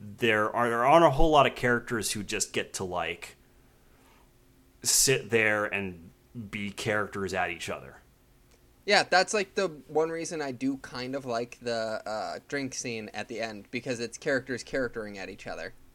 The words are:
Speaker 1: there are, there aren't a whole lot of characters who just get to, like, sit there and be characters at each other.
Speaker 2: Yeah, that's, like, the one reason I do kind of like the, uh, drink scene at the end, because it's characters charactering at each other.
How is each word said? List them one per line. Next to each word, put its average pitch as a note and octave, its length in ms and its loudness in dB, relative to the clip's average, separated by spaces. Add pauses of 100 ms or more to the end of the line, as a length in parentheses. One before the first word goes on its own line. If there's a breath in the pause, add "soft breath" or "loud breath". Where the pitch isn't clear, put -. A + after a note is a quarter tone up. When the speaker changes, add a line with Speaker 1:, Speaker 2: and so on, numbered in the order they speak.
(180)
Speaker 1:
there A2 360 2
are, A#2 160 2
there A#2 160 2
aren't E3 180 10
a D#3 60 10
whole D#3 200 6
lot C#3+ 160 8
of A#2+ 80 0
characters A#2+ 580 0
who G#2+ 100 -6
just G2+ 300 -4
get - 220 -4
to, G2 100 -4
like, F2 520 -6 (1500 soft breath)
sit B2 480 2
there G#2+ 360 4
and F#2 440 -6 (400)
be G2+ 200 -6
characters G2 640 -2
at F2+ 160 0
each E2+ 180 -8
other. C#2 280 -10 (880)
Speaker 2:
Yeah, F#3+ 240 4
that's, F3+ 240 4
like, G3+ 220 -2
the G3 140 0 (180)
one D#3 240 0
reason E3 320 -6
I C#3 100 -6
do C3 260 -2
kind B2+ 360 -10
of C3+ 100 -6
like A#2+ 380 -4
the, A2+ 420 -2
uh, G2 340 -6 (100)
drink C#3 260 -6
scene A2+ 400 -8
at G#2+ 140 -8
the A2 120 -8
end, G#2+ 300 -8
because A#2+ 300 -6
it's A#2 180 -8
characters B2+ 460 -2
charactering A2+ 540 -6
at F#2 100 -10
each G2+ 180 -14
other. E2+ 280 -10 (200)